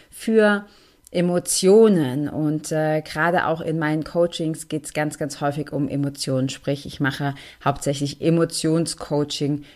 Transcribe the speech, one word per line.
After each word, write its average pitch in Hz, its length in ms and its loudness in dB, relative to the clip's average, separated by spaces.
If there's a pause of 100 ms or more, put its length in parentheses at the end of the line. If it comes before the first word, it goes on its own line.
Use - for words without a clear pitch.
(100)
für 208 560 2 (480)
Emotionen 175 1160 4
und, 151 420 -2
äh, 156 300 0
gerade 170 440 0
auch 160 140 -2
in 160 180 -2
meinen 156 240 0
Coachings 170 640 -2
geht's 151 260 -8
ganz, 151 240 -4
ganz 147 240 -6
häufig 143 280 -2
um 139 160 -2
Emotionen, 139 600 -2
sprich 143 380 -6
ich - 140 -8
mache 139 340 -2 (280)
hauptsächlich 143 600 -4
Emotionscoaching 160 1500 -2